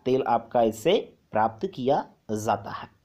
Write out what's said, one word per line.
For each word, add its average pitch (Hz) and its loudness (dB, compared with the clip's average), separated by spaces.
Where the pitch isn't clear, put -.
तेल 127 2
आपका 117 2
इससे 117 0
प्राप्त 110 -2
किया 143 0
जाता 107 -2
है। - -14